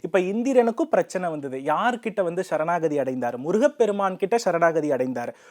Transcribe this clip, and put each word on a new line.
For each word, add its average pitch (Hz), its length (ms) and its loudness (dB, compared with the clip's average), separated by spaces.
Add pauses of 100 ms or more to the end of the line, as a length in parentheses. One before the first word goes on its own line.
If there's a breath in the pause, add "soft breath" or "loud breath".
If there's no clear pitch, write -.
இப்ப 185 200 0
இந்திரனுக்கும் 233 680 2
பிரச்சனை 180 420 -2
வந்தது. 139 280 -6
யார்கிட்ட 190 640 -2
வந்து 175 220 -2
சரணாகதி 160 540 -2
அடைந்தார்? 127 400 -2
முருகப்பெருமான் 202 800 0
கிட்ட 202 220 0
சரணாகதி 165 540 2
அடைந்தார். 123 420 -2 (160 loud breath)